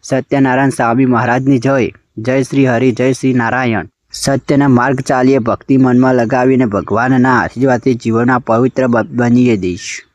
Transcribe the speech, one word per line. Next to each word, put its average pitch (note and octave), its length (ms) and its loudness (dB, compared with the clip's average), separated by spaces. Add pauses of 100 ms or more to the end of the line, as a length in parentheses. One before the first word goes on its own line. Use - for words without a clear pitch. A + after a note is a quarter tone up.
"સત્યનારાયણ C3+ 640 0
સ્વામી B2+ 380 0
મહારાજની B2+ 520 0
જય, C3 340 0 (260)
જય B2+ 240 -2
શ્રી C#3 240 0
હરિ, B2 260 0
જય B2+ 200 0
શ્રી C3 220 -2
નારાયણ." A#2 540 -2 (240)
સત્યના C#3 560 0
માર્ગ B2+ 320 2
ચાલીએ, C3 380 2
ભક્તિ A#2 380 -2
મનમાં C3 380 2
લગાવીને B2+ 520 0
ભગવાનના A#2+ 760 0
આશીર્વાદથી B2 540 -2
જીવનમાં A#2+ 460 -2
પવિત્ર B2 460 0
બ-, A#2 160 0
બનીએ A#2+ 540 0
દઈશ. F#2 460 -8 (120)